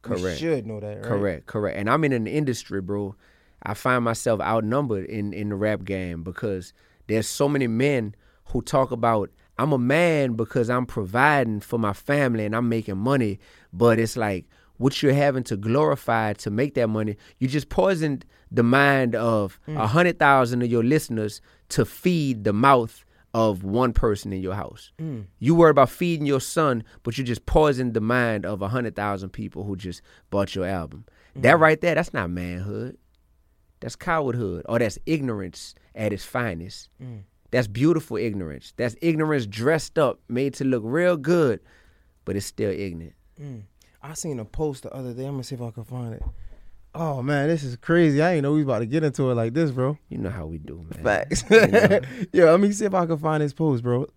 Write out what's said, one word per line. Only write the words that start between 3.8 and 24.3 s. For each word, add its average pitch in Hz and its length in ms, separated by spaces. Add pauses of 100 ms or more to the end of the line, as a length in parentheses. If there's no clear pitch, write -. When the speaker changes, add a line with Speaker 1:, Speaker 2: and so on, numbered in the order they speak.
Speaker 2:
myself 113 360
outnumbered 110 680
in, 101 280
in 104 160
the 101 60
rap 104 280
game 90 400
because 92 500 (340)
there's 110 200
so 143 220
many 135 180
men 117 460 (360)
who 120 120
talk 131 300
about, 117 400 (260)
"I'm 139 160
a 131 60
man 143 540
because 113 360
I'm 123 160
providing 117 760
for - 180
my 104 140
family 127 520
and 107 100
I'm 120 140
making 110 280
money." 110 420 (340)
But 113 240
it's 113 180
like, 104 300 (320)
what 131 240
you're 135 120
having 139 320
to 107 120
glorify 113 760
to - 180
make 135 240
that 120 140
money, 107 280 (220)
you 131 80
just 139 220
poisoned 160 540 (280)
the 120 100
mind 131 540
of 110 520
Speaker 1:
Mm. 151 140
Speaker 2:
a 107 60
hundred 170 320
thousand 127 420
of 120 80
your 117 140
listeners 120 580 (280)
to - 160
feed 143 580
the 104 100
mouth 120 500 (300)
of 107 300
one 117 280
person 104 400